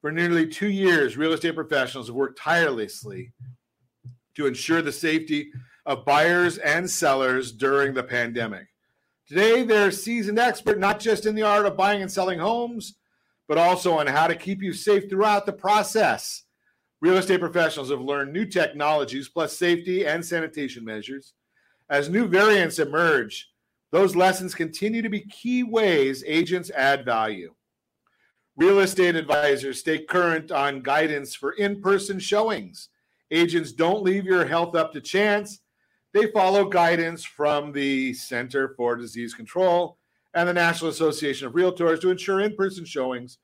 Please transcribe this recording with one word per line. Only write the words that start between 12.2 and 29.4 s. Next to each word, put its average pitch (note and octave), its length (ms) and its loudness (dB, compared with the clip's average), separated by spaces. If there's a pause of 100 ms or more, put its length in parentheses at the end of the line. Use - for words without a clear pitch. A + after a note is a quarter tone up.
homes, A#3 560 -4 (520)
but D3+ 120 2
also F3 400 4
on D3 80 2
how D3 200 2
to E3+ 80 2
keep F#3+ 280 -8
you F#3 100 -4
safe G3 380 2
throughout G3+ 340 2
the G3+ 80 -4
process. G3 920 0 (580)
Real F#3 160 6
estate F#3 220 2
professionals D#3 500 -2
have C#3 100 -2
learned C#3 320 -4
new G3 140 -2
technologies, D3 840 -2
plus D#3+ 280 -6
safety F3 500 0
and E3 180 -2
sanitation D#3 580 -6
measures. A2 520 -12 (560)
As C#3+ 180 0
new G#3 180 0
variants F#3+ 520 4
emerge, D3+ 720 0 (420)
those F#3 240 4
lessons F#3 380 2
continue G3+ 480 -4
to A3+ 60 -4
be G3+ 120 -4
key B3 420 -4
ways F3 640 2
agents E3+ 440 -2
add C3+ 340 0
value. A2 500 -4 (1000)
Real G3 240 6
estate F#3 360 2
advisors C#3+ 640 0